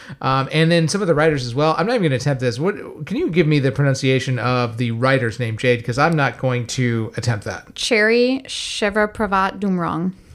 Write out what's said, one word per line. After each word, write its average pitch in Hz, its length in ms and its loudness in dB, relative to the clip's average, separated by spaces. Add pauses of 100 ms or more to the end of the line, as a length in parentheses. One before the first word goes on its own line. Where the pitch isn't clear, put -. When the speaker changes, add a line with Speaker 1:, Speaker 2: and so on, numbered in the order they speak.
(200)
Speaker 1:
um, 135 320 0
and 160 180 4
then 165 180 4
some 190 120 -2
of 208 60 -2
the 165 80 4
writers 147 320 2
as 117 80 -8
well. 151 240 2
I'm 170 80 0
not 240 80 0
even 214 100 2
gonna 135 120 2
attempt 135 240 0
this. 123 180 -2
What, 151 480 -6
can 196 100 -6
you 311 140 0
give 170 160 4
me 151 120 4
the 135 140 2
pronunciation 131 680 0
of 120 380 0
the 120 140 -2
writer's 123 500 0
name, 113 160 -4
Jade? 120 280 0
'Cause 120 140 -4
I'm 165 180 4
not 139 220 0
going 123 300 -2
to 117 480 -2
attempt 107 300 -2
that. - 280 -10
Speaker 2:
Cherry 240 720 2
Shivapravat 202 1120 -2
Dumrong. 180 520 -2 (220)